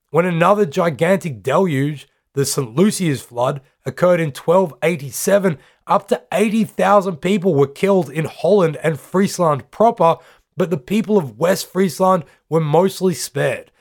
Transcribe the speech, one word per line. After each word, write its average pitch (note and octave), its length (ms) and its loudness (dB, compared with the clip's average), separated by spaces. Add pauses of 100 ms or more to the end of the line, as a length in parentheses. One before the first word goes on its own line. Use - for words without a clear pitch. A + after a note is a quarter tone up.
(120)
When E3+ 140 2
another F3+ 420 2
gigantic E3 720 -2
deluge, C#3+ 680 -2 (260)
the C#3 120 0
Saint B2 300 -6
Lucia's E3+ 460 0
flood, B2+ 400 -6 (240)
occurred F3 340 0
in D#3+ 120 -4
twelve F3+ 420 0 (100)
eighty-seven, E3 760 -2 (280)
up F#3+ 220 0
to - 240 -2
eighty G#3+ 320 0
thousand F#3+ 540 0
people F#3 360 0
were C#3 140 2
killed F#3 420 0
in D3+ 160 -4
Holland E3 560 0
and D#3 180 -2
Friesland F3 720 -2
proper, F#3 480 2 (380)
but F3 140 -2
the E3+ 80 -4
people G3+ 400 0
of C3 200 -4
West E3+ 340 -2
Friesland F#3 520 0 (260)
were D#3+ 120 0
mostly F3+ 520 2
spared, C#3 680 -6